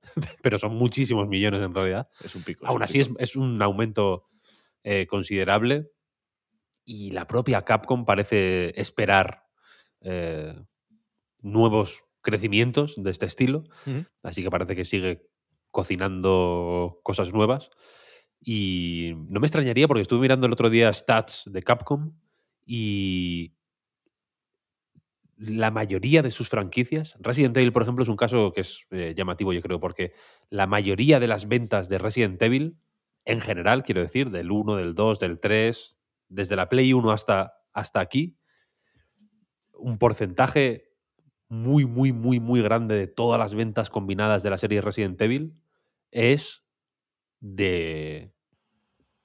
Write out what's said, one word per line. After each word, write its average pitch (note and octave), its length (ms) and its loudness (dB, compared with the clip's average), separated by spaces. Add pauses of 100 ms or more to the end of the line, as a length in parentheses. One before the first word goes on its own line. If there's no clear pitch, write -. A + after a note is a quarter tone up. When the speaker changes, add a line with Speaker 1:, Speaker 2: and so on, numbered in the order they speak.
Speaker 1:
<laughs> - 400 -10
pero A2 160 0
son G#2+ 160 -6
muchísimos A#2 540 0
millones G2+ 360 0
en F2+ 80 -6
realidad. F#2+ 360 -2 (120)
Speaker 2:
Es - 140 -16
un F#2 80 -12
pico, E2 220 -12
es - 40 -4
Speaker 1:
Aún B2 100 0
Speaker 2:
un A2+ 40 -4
Speaker 1:
así C#3 160 0
Speaker 2:
pico. A#2+ 220 0
Speaker 1:
es, B2 100 -4
es - 60 -10
un B2 260 -2
aumento, G2+ 640 0 (560)
eh, G2 240 -2
considerable G#2 840 0 (920)
y G#2+ 280 -12
la - 160 -8
propia A#2+ 340 0
Capcom A#2 420 0
parece F#2+ 720 2
esperar, G2 680 2 (540)
eh, E2 540 -8 (880)
nuevos G#2+ 640 2 (160)
crecimientos A#2 760 0
de F#2+ 140 -6
este F#2 160 -4
estilo, C3+ 380 -2 (220)
Speaker 2:
Ujú. C#3 180 -6 (180)
Speaker 1:
así F2+ 200 -10
que F2+ 80 -6
parece F2+ 240 -2
que F2 100 -6
sigue F#2 440 -4 (420)
cocinando F2+ 1300 -2
cosas F#2 280 -4
nuevas A2 380 0 (680)
y F2 720 -4 (160)
no F#2 120 -4
me C3+ 60 2
extrañaría C#3 400 2
porque B2+ 160 2
estuve A#2+ 200 0
mirando C3 240 4
el A#2 60 2
otro A#2 180 4
día A2+ 220 6
stats - 540 0
de F#2+ 160 -8
Capcom D3 560 -2 (480)
y F#2 880 -2 (1800)
la G#2+ 340 -2
mayoría A2 520 2
de B2+ 80 -2
sus A#2 180 -6
franquicias, B2 680 -2
Resident B2+ 380 2
Evil, B2 160 4
por A#2+ 100 4
ejemplo, B2 220 0
es A2 40 0
un G#2+ 80 -2
caso A2 360 2
que - 80 -4
es, - 300 -10
eh, E2+ 260 -6
llamativo, F#2+ 360 -2
yo F3+ 100 -2
creo, F2+ 180 -4
porque F2+ 320 -6 (360)
la G2 200 0
mayoría G#2+ 500 4
de B2 80 2
las G#2 220 -2
ventas G#2+ 400 0
de F#2+ 100 0
Resident G2+ 420 0
Evil, C3+ 380 0 (460)
en A#2 160 -2
general, G2+ 420 0
quiero F#2+ 180 -2
decir, B2 300 -2
del F2 220 -6
uno, G#2 240 0
del F2 180 -4
dos, G#2 240 2
del E2+ 220 -4
tres, A2 580 0 (300)
desde F#2+ 260 -4
la F#2 140 0
Play C3 240 4
uno A#2+ 180 4
hasta, G#2 440 0 (180)
hasta - 260 -6
aquí, C#3+ 400 -2 (1300)
un A#2+ 260 -6
porcentaje A#2 920 2 (560)
muy, B2+ 360 2
muy, B2+ 280 2
muy, A#2+ 260 0
muy A#2+ 240 2
grande A2 320 2
de G2 140 0
todas A#2 300 2
las G#2+ 160 -2
ventas A2 360 -2
combinadas G2+ 540 0
de G2+ 60 0
la F#2+ 80 0
serie G2+ 220 0
Resident G2 400 -2
Evil C#3 360 0 (580)
es B2 500 0 (760)
de, F2 920 -4 (920)